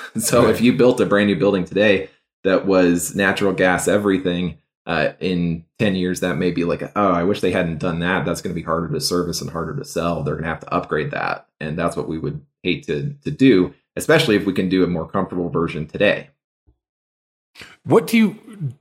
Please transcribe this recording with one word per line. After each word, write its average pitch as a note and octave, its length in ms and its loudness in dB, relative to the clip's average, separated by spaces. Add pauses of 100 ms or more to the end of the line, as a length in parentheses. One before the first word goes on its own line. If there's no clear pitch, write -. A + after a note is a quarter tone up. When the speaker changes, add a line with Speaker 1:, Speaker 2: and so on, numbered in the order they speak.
Speaker 1:
<laughs> - 140 -10
So A#2+ 260 4
Speaker 2:
Right. A2 60 6
Speaker 1:
if G2+ 100 0
you A#2 120 6
built A#2+ 280 4
a G2+ 60 2
brand G2+ 220 2
new G2 80 2
building F#2+ 280 2
today G2 440 2 (360)
that F#2 220 2
was F2+ 480 2
natural G2 380 0
gas F2+ 360 0
everything, F2+ 720 0 (280)
uh, D#2+ 320 -2
in E2+ 460 -2 (140)
ten G2+ 160 0
years, F2+ 260 -2
that F2+ 160 -2
may F2+ 140 0
be E2+ 140 -2
like, E2+ 180 -4 (120)
"Oh, G#2 160 2
I E2+ 120 0
wish G2 180 0
they F#2 120 0
hadn't E2+ 260 -2
done E2+ 220 -4
that. F2 260 -2
That's E2+ 160 -4
gonna E2+ 120 -6
be E2 80 -8
harder E2 300 -4
to D#2+ 80 -4
service E2+ 400 -2
and - 100 -8
harder D#2+ 260 -6
to - 80 -8
sell. E2 380 -4
They're D2+ 120 -4
gonna D#2 120 -6
have D#2+ 140 -6
to - 140 -8
upgrade D#2 380 -2
that." - 340 -6 (120)
And D#2 200 -6
that's E2+ 180 -2
what - 100 -4
we D#2+ 120 -6
would D2+ 240 -6 (200)
hate E2+ 260 -4
to, D#2 260 -4 (100)
to C#3 60 -6
do, A#2 420 4 (240)
especially C#3+ 400 4
if F#2+ 80 0
we G2 80 0
can F#2+ 160 -2
do F#2 160 2
a - 20 2
more E2+ 220 -4
comfortable F2+ 400 -4
version E2 380 -4
today. - 420 0 (1600)
Speaker 2:
What F3 220 4
do A#3 120 2
you, G3+ 640 -2